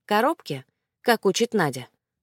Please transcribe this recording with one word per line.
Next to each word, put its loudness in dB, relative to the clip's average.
коробки, -2
как 0
учит 0
Надя, -2